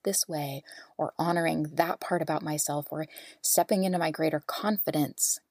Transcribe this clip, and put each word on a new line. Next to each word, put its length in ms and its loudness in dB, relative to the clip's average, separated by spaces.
this 260 0
way, 340 -4
or 200 -2
honoring 580 0
that 220 2
part 220 0
about 220 -2
myself, 480 -2
or 160 -6
stepping 440 4
into 140 2
my 120 2
greater 300 0
confidence. 1000 0